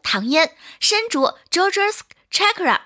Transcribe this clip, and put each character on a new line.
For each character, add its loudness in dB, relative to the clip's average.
唐 -4
嫣 0
身 0
着 0
Georgia's 0
Chakra 0